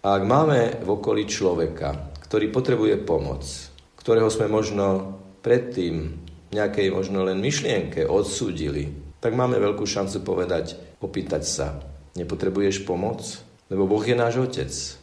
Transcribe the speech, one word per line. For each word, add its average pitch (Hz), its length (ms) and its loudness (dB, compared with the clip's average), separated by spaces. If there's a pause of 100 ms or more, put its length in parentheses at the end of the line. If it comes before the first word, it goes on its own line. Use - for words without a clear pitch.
A - 80 2
ak 98 80 4
máme 127 640 4
v 92 40 -2 (120)
okolí 107 240 2
človeka, 78 960 -2
ktorý 107 320 0
potrebuje 110 480 2
pomoc, 71 400 -2 (560)
ktorého 113 320 4
sme 110 160 0
možno 101 720 0 (240)
predtým 85 800 0 (240)
nejakej 104 420 0
možno 95 400 0
len 95 160 0
myšlienke 117 640 0
odsúdili, 80 800 -2 (320)
tak 117 160 0
máme 123 240 2
veľkú 101 240 2
šancu 98 400 -2
povedať, 90 560 -2 (240)
opýtať 82 400 -4
sa: 71 400 -4 (320)
„Nepotrebuješ 95 720 -2
pomoc? 95 320 -2 (480)
Lebo 98 160 0
Boh 104 160 4
je 117 160 2
náš 120 240 2
Otec.“ - 320 -2 (320)